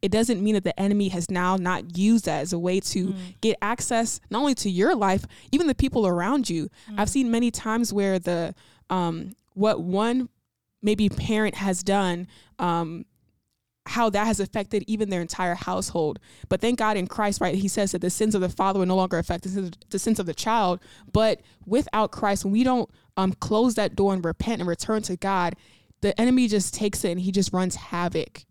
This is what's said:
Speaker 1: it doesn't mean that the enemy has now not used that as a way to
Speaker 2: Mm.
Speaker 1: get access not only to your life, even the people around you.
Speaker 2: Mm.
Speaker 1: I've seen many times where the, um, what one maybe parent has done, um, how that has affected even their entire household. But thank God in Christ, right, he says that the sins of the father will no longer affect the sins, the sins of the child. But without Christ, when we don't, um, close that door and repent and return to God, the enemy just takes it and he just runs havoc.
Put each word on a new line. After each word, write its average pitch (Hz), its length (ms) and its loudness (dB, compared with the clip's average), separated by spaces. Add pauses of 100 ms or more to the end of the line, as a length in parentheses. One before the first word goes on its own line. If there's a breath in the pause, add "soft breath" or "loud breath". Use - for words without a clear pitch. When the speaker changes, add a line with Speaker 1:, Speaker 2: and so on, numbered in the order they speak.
Speaker 1:
it 196 120 0
doesn't 226 300 2
mean 214 120 2
that 196 100 2
the - 160 -2
enemy 202 280 2
has 175 220 -4
now 185 260 0
not 175 420 -4
used 214 280 4
that 156 140 -2
as 180 120 -4
a 170 60 -2
way 180 220 0
to 185 280 -2
Speaker 2:
Mm. 190 80 -4 (240 loud breath)
Speaker 1:
get 220 200 0
access 226 600 -2 (100)
not 214 100 -2
only 285 140 2
to - 160 -4
your 202 240 4
life, 196 320 0 (240 loud breath)
even 320 160 4
the 277 80 2
people 254 320 2
around 190 420 0
you. 165 220 -4 (200 loud breath)
Speaker 2:
Mm. 214 80 -12
Speaker 1:
I've 208 120 0
seen 262 220 2
many 233 180 2
times 226 420 -2
where 196 280 2
the, 170 340 -2 (360 soft breath)
um, 170 440 -2 (200)
what 196 280 2
one 226 460 0 (540)
maybe 208 260 2
parent 214 480 0
has 190 260 -2
done, 185 460 0 (320 soft breath)
um, 170 440 -2 (840)
how 226 240 2
that 202 160 0
has 214 120 2
affected 202 480 -4
even 214 220 -2
their 180 140 -2
entire 175 320 -2
household. 180 640 -2 (320 loud breath)
But 190 100 0
thank 240 180 0
God 214 200 2
in 185 80 -2
Christ, 208 340 -2
right, 180 140 0
he 196 140 0
says 196 240 0
that 180 100 -2
the 180 80 0
sins 214 240 0
of 190 80 2
the 180 80 0
father 190 280 0
will 185 80 4
no 185 100 2
longer 185 220 2
affect 175 260 -4
the 190 40 -6
sins, 190 220 -4 (180)
the 196 100 -4
sins 220 220 2
of 185 60 -2
the 165 80 -4
child. 208 460 0 (300 loud breath)
But 214 300 2 (240 soft breath)
without 208 480 0
Christ, 202 320 -2
when 196 80 0
we 233 120 4
don't, 254 240 2 (280 soft breath)
um, 190 160 0
close 220 440 2
that 208 200 -2
door 196 160 2
and 185 120 -2
repent 185 360 -4
and 175 80 -2
return 214 340 -2
to 180 140 -4
God, 185 400 -2 (440 soft breath)
the 202 200 0
enemy 247 280 4
just 202 260 0
takes 208 300 -2
it 185 80 0
and 180 80 -2
he 185 120 -2
just 190 200 2
runs 185 220 0
havoc. - 760 -4